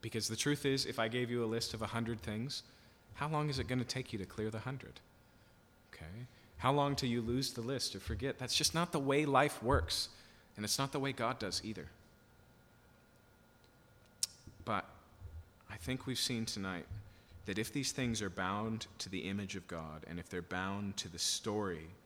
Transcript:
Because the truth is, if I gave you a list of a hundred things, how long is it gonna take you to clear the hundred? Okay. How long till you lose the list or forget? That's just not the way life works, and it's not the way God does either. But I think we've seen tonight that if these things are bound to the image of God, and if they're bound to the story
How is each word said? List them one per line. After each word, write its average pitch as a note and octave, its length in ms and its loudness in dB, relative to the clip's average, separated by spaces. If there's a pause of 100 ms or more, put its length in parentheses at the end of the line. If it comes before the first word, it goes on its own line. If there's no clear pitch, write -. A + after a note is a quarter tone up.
Because A2+ 280 0
the A2 80 -2
truth C#3+ 280 2
is, C3+ 200 4
if A2+ 140 -2
I A2+ 80 4
gave A#2+ 220 0
you A#2+ 140 2
a A2+ 40 2
list A2+ 260 0
of A2 80 -2
a G#2+ 60 0
hundred A#2 340 0
things, A#2 420 -4 (520)
how D3 140 -2
long D3+ 200 2
is C3+ 100 0
it B2 80 0
gonna B2+ 160 2
take B2+ 300 -4
you G#2+ 60 -2
to F#2 60 -2
clear G#2+ 240 -2
the A2 100 -4
hundred? B2+ 400 -8 (960)
Okay. G2+ 340 -10 (300)
How B2+ 140 4
long C#3+ 240 6
till C3 140 2
you A#2+ 120 4
lose B2 300 2
the A#2+ 100 -6
list B2 340 -2
or G2 40 -6
forget? A#2 400 -2
That's - 160 0
just - 180 4
not E3+ 180 2
the D#3+ 80 2
way C#3 260 4
life C#3 360 6
works, - 480 4 (460)
and G#2 80 -4
it's - 160 2
not C#3 120 2
the D3 80 2
way C3+ 120 2
God B2 280 2
does F#2+ 240 0
either. F#2 240 -6 (2750)
But G#2 200 0 (840)
I - 60 -10
think B2+ 320 -4
we've B2 100 -2
seen A2+ 280 0
tonight F#2+ 400 -4 (600)
that F#2+ 120 -2
if A2 160 -2
these C3+ 180 0
things A#2 300 0
are G2 80 0
bound G#2 580 0 (120)
to - 100 -6
the F#2+ 100 -2
image G2 380 -4
of F2 100 -10
God, D#2+ 400 -8
and E2+ 100 -6
if F2+ 120 -8
they're F2+ 120 -4
bound G2 560 -2
to - 120 -6
the E2+ 100 -10
story G2 680 0 (180)